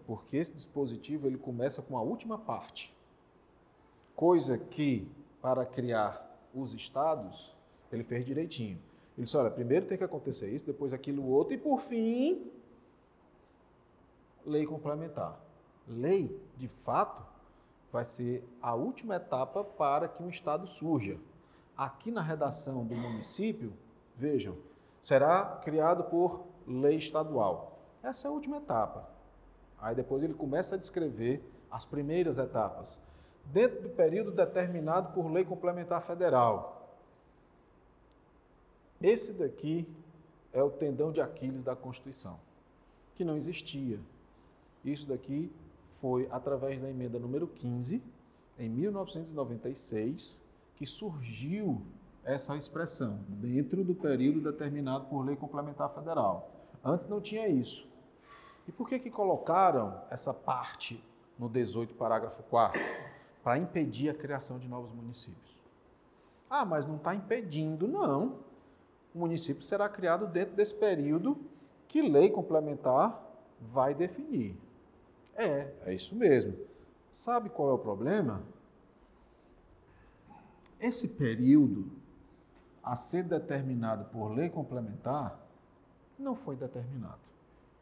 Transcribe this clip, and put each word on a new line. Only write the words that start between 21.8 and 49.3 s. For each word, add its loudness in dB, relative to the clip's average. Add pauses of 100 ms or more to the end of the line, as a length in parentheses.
na -2
redação -2
do -4
município, -4 (420)
vejam, 0 (460)
será 6
criado 4
por 2 (200)
lei 4
estadual. 0 (280)
Essa -6
é -2
a -4
última -6
etapa. -2 (720)
Aí -4
depois 0
ele -2
começa -2
a -8
descrever -2 (260)
as -10
primeiras 0
etapas. -2 (460)
Dentro 4
do -8
período 2
determinado 2
por -2
lei 2
complementar -2
federal. 4 (2000)
Esse 4
daqui -2 (680)
é 2
o 4
tendão -2
de 2
Aquiles -4
da -2
Constituição, -12 (760)
que -2
não 0
existia. -6 (840)
Isso -4
daqui -4 (400)
foi 0
através -2
da -6
emenda -4
número -4
quinze, -4 (560)
em -6
mil 0
novecentos -6